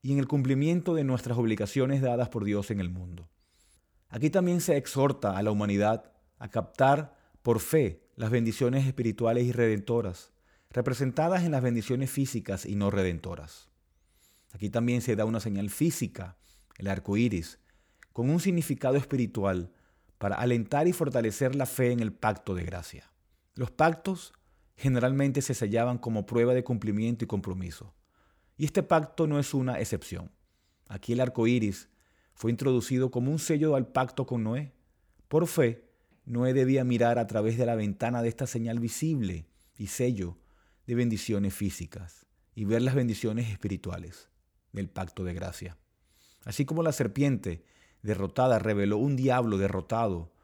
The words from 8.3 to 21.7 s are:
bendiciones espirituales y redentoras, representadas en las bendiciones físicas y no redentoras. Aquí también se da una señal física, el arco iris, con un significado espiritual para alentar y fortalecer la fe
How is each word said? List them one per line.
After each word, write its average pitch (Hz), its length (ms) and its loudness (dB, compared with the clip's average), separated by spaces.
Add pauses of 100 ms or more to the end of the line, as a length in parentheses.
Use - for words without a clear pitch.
bendiciones 123 560 2
espirituales 120 580 0
y 123 80 0
redentoras, 110 800 0 (380)
representadas 139 760 0
en 165 80 0
las 131 100 0
bendiciones 123 480 0
físicas 113 560 -4
y 101 100 -4
no 101 140 2
redentoras. 90 800 -4 (840)
Aquí 101 180 -6
también 120 320 2
se 113 140 0
da 107 80 2
una 110 160 0
señal 101 300 -4
física, 101 680 -4 (400)
el 98 100 -6
arco 98 280 -2
iris, 104 420 0 (540)
con 123 180 -2
un 165 100 2
significado 147 560 0
espiritual 98 760 -2 (460)
para 101 180 -2
alentar 123 520 2
y 180 40 4
fortalecer 127 600 0
la 135 120 0
fe 123 260 2